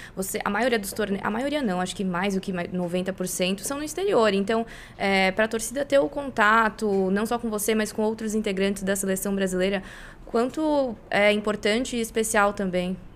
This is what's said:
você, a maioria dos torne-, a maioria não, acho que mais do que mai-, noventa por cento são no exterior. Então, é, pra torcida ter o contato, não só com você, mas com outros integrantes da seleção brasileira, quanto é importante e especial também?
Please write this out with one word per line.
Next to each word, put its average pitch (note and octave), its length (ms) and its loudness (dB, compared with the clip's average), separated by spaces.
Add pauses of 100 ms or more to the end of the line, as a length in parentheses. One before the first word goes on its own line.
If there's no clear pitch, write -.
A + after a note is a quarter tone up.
(140)
você, F#3+ 300 -4
a - 60 -10
maioria A#3 280 0
dos G3 140 -4
torne-, G3+ 320 -2
a G3+ 60 -2
maioria C#4 320 -2
não, F#3 180 0
acho - 160 -2
que G3+ 80 -4
mais F#3+ 320 0
do F#3+ 60 0
que G3+ 100 -6
mai-, F#3 220 -4
noventa F3+ 400 -2
por F#3 120 -4
cento F#3 360 -2
são C#4 160 -6
no D4+ 80 -6
exterior. D4+ 480 2
Então, A3+ 320 0 (320)
é, F#3+ 340 4
pra G#3+ 160 2
torcida A#3+ 380 -4
ter C#4 140 4
o D4 100 2
contato, A3 1040 2
não G3+ 140 2
só A#3 140 -2
com A#3 100 -4
você, G#3+ 240 0
mas G#3+ 200 0
com - 80 -2
outros A3 340 -2
integrantes G3 480 0
da G3 140 0
seleção G3 360 -2
brasileira, F#3+ 480 0 (440)
quanto C4 680 2 (160)
é G#3 220 4
importante G#3 640 0
e A#3 60 0
especial A3 500 2
também? F#3 460 -2 (180)